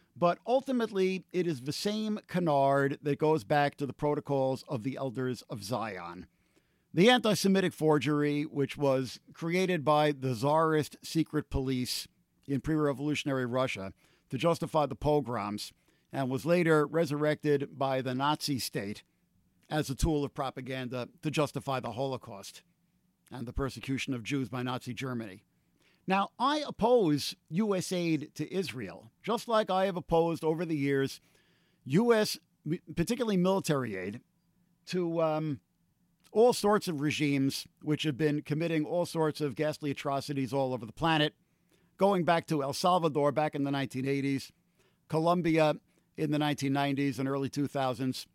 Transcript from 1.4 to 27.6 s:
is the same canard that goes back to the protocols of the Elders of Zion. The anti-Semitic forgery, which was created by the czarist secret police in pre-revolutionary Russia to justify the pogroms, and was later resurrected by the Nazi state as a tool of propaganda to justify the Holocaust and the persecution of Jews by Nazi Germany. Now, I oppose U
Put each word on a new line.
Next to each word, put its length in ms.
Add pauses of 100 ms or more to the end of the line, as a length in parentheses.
is 160
the 120
same 540
canard 760
that 160
goes 240
back 340
to 80
the 80
protocols 760
of 160
the 140
Elders 520
of 140
Zion. 600 (680)
The 160
anti-Semitic 600
forgery, 720
which 340
was 420 (140)
created 520
by 260
the 220
czarist 720
secret 460
police 580 (400)
in 140
pre-revolutionary 840
Russia 480 (360)
to 80
justify 480
the 100
pogroms, 760 (400)
and 180
was 160
later 400
resurrected 920
by 240
the 140
Nazi 440
state 440 (640)
as 200
a 60
tool 300
of 80
propaganda 760 (140)
to 100
justify 480
the 120
Holocaust 720 (680)
and 140
the 80
persecution 600
of 100
Jews 260
by 120
Nazi 320
Germany. 500 (600)
Now, 320
I 300
oppose 680 (140)
U 260